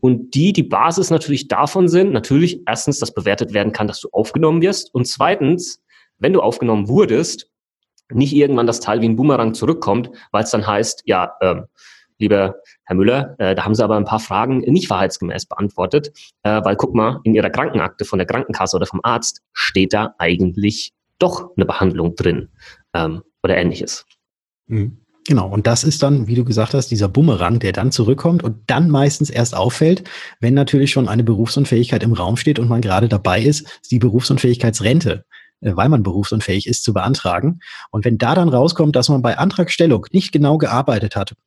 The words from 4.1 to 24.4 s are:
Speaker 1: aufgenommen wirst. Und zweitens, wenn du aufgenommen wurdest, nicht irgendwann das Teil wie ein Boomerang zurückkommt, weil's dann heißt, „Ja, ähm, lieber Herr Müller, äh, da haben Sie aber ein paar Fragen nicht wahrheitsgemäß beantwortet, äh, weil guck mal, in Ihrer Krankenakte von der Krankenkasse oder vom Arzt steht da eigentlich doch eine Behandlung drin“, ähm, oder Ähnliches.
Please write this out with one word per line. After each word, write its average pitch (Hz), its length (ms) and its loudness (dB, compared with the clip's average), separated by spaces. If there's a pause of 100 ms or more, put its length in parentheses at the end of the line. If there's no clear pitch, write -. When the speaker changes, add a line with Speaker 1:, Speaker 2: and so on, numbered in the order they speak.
Speaker 1:
aufgenommen 156 500 0
wirst. 185 320 -2
Und 123 120 -2
zweitens, 170 760 -2 (360)
wenn 147 140 2
du 190 80 4
aufgenommen 107 480 0
wurdest, 139 640 0 (600)
nicht 139 220 2
irgendwann 139 320 4
das 117 140 0
Teil 107 220 -2
wie 113 60 2
ein 110 80 2
Boomerang 120 380 2
zurückkommt, 123 560 -2 (220)
weil's 110 180 0
dann 107 160 0
heißt, 107 400 -2
„Ja, 90 340 0
ähm, 92 260 0 (520)
lieber 98 380 2 (280)
Herr 92 120 -4
Müller, 117 420 2
äh, 95 160 0
da 92 100 -4
haben 104 100 0
Sie 110 100 2
aber 107 120 2
ein 104 80 0
paar 110 160 -2
Fragen 113 400 -2
nicht 143 300 0
wahrheitsgemäß 92 560 -4
beantwortet, 101 640 -4 (300)
äh, 107 220 0
weil 190 120 0
guck - 180 -2
mal, 120 300 0
in 113 100 2
Ihrer - 160 2
Krankenakte 104 540 -4
von 104 140 -4
der 92 80 -2
Krankenkasse 113 500 -4
oder 85 100 -2
vom - 160 -8
Arzt 117 380 -4 (120)
steht - 400 -2
da 107 260 -2
eigentlich 90 760 -2 (260)
doch - 380 -2
eine - 100 2
Behandlung 85 500 -2
drin“, - 320 -2 (460)
ähm, 82 280 -4 (200)
oder 92 140 0
Ähnliches. - 480 -4 (640)